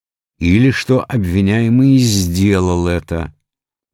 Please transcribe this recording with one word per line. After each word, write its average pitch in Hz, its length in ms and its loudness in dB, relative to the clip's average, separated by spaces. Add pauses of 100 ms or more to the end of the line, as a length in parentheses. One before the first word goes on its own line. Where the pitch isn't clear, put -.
(380)
или 101 320 2
что - 380 -2
обвиняемый 113 920 0
сделал 92 920 0
это, 82 440 -6 (600)